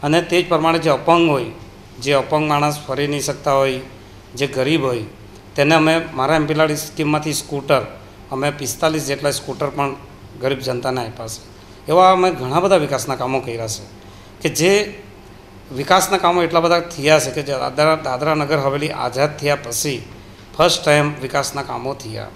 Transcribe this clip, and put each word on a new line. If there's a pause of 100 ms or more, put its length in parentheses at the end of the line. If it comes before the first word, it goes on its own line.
અને
તે
જ
પ્રમાણે
જે
અપંગ
હોય, (480)
જે
અપંગ
માણસ
ફરી
નહીં
શકતા
હોય, (540)
જે
ગરીબ
હોય, (500)
તેને
અમે (200)
મારા
એમ
પી
લાડ
સ્કીમમાંથી
સ્કૂટર (480)
અમે
પિસ્તાલીસ
જેટલા
સ્કૂટર
પણ (460)
ગરીબ
જનતાને
આપ્યા
છે. (480)
એવા
અમે
ઘણા
બધા
વિકાસના
કામો
કર્યા
છે, (560)
કે
જે (1000)
વિકાસના
કામો
એટલા
બધા
થયા
છે
કે
જે
દાદરા,
દાદરા
નગર
હવેલી
આઝાદ
થયા
પછી (540)
first
time (120)
વિકાસના
કામો
થયા.